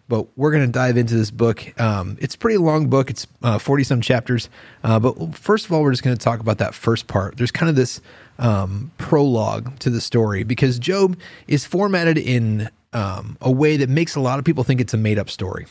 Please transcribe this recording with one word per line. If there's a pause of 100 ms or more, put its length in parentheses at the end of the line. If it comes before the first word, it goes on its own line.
But (100)
we're
gonna
dive
into
this
book.
Um,
it's
a
pretty
long
book.
It's, (160)
uh,
forty-some
chapters. (320)
Uh,
but
first
of
all,
we're
just
gonna
talk
about
that
first
part.
There's
kind
of
this, (380)
um,
prologue
to
the
story
because
Job (320)
is
formatted
in, (240)
um,
a
way
that
makes
a
lot
of
people
think
it's
a
made-up
story.